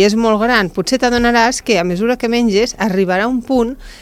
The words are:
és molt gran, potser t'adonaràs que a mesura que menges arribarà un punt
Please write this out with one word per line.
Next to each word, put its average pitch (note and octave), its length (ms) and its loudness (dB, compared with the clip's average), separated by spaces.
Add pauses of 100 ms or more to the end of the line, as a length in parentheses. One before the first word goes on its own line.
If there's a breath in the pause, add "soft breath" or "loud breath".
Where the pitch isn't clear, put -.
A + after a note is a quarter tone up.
és G#3 120 4
molt A3 260 2
gran, A3 280 0
potser G#3+ 300 -4
t'adonaràs A#3+ 640 2
que G#3 160 0
a F3 80 -2
mesura G#3+ 300 -2
que A#3+ 120 -4
menges A#3 480 0
arribarà F#3+ 500 0
un B3+ 140 -2
punt B3 340 -2 (260 loud breath)